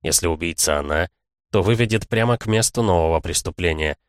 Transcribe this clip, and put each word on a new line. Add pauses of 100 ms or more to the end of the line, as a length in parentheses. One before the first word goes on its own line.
Если
убийца
она, (420)
то
выведет
прямо
к
месту
нового
преступления. (120)